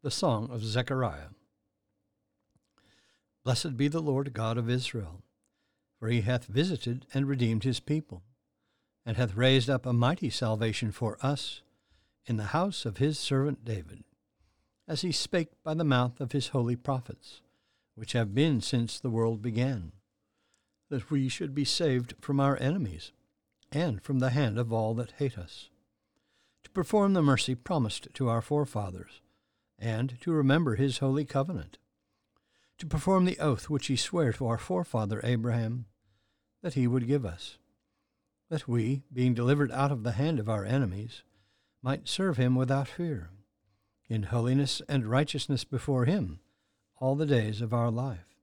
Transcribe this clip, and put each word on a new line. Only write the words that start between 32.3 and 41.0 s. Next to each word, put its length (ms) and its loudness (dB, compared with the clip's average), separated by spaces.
to 80 -10
perform 380 4
the 140 0
oath 300 0
which 200 -2
he 80 2
sware 360 0
to 140 -4
our 120 0
forefather 680 -2
Abraham, 600 0
that 120 -6
he 120 2
would 220 2
give 160 2
us, 340 -10
that 200 -4
we, 340 0
being 220 4
delivered 380 2
out 180 2
of 140 -4
the 80 -2
hand 260 0
of 100 -2
our 160 0
enemies, 580 -2